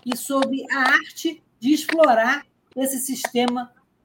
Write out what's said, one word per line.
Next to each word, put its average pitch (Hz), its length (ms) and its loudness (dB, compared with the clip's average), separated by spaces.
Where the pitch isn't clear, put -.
e 247 100 -4
sobre 269 540 -2
a 277 80 -2
arte 285 640 0
de 262 160 2
explorar 285 720 2
esse 269 260 -2
sistema 247 720 -4